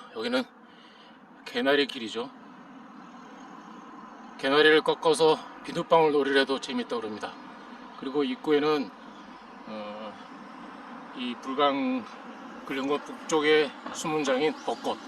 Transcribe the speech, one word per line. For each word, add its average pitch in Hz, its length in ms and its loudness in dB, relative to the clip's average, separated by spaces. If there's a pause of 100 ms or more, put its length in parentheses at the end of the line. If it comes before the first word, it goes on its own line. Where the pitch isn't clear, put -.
(160)
여기는 240 280 -2 (1000)
개나리 139 420 2
길이죠. 113 420 -8 (2000)
개나리를 151 460 8
꺾어서 156 560 4 (240)
비눗방울 160 480 4
놀이를 139 300 4
해도 135 200 0
재밌다고 247 400 -4
그럽니다. 214 320 -8 (680)
그리고 139 240 0
입구에는, 147 680 2 (720)
어, 107 480 -10 (1040)
이 123 240 -6
불강 139 640 0 (600)
근린공원 139 360 -2
북쪽의 151 680 2 (200)
수문장인 147 640 0
벚꽃, - 540 -6